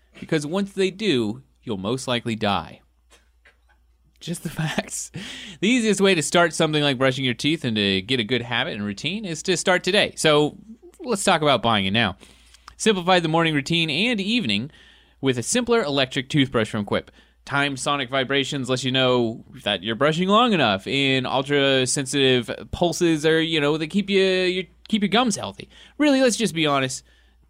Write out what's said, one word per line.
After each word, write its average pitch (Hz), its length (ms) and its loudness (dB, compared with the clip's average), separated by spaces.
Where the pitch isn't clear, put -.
because 156 260 -2
once 196 280 -4
they 190 180 0
do, 139 520 -2
you'll 113 140 -6
most 113 320 -4
likely 120 260 -2
die. 98 460 -2
Just - 240 -8
the 160 80 -8
<laughs> - 0 -
facts. - 600 -6
The 190 80 2
easiest 220 320 2
way 196 160 4
to 151 60 0
start 175 300 4
something 151 300 0
like 139 160 2
brushing 135 260 2
your 123 100 0
teeth 151 300 -2
and 113 120 -2
to 98 260 2
get 123 160 0
a 110 60 -2
good 120 180 -2
habit 123 320 -4
and 104 100 -8
routine 151 400 -6
is 165 200 -8
to 180 120 0
start 180 280 0
today. 185 320 0
So 151 420 2
let's 247 220 -4
talk 175 160 4
about 139 220 4
buying 107 240 2
it 95 60 -2
now. 110 240 0
Simplify 185 440 2
the 160 80 -2
morning 160 260 2
routine 160 340 0
and 196 320 -2
evening 196 500 -2
with 131 160 0
a 113 40 -2
simpler 233 420 0
electric 139 440 -2
toothbrush 127 400 2
from 107 160 -4
Quip. 98 260 -4
Timed 139 340 -2
sonic 143 300 -4
vibrations 135 580 -2
let 131 160 -2
you 127 80 -2
know 127 520 2
that 98 180 -2
you're 113 140 -4
brushing 160 320 0
long 226 240 4
enough, 110 340 2
and 135 400 0
ultra-sensitive 135 1200 2
pulses 165 540 0
are, 160 160 4
you 160 200 -2
know, 147 180 0
they 160 80 -4
keep 196 240 -4
you, 190 120 2
you 185 440 0
keep 220 120 0
your 202 80 2
gums 226 280 2
healthy. - 340 -10
Really, 277 240 4
let's 247 160 4
just 185 180 -2
be 160 120 2
honest. 135 360 0